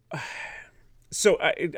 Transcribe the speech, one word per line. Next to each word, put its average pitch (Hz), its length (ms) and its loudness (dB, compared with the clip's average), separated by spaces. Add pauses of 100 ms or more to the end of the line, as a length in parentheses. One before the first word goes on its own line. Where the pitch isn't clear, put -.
(120)
<sighs> 156 60 -6 (920)
so - 300 4
I, 165 360 0